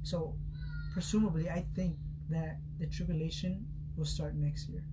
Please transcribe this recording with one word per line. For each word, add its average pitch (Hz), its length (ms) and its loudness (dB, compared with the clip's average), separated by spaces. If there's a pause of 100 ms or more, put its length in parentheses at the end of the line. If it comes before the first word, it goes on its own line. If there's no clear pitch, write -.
So, - 320 -2 (580)
presumably, 175 560 4
I 175 120 2 (120)
think 175 240 2 (320)
that 160 300 0 (200)
the 160 60 0
tribulation 175 800 0 (300)
will 156 100 2
start 147 300 0
next 147 320 2
year. - 260 -4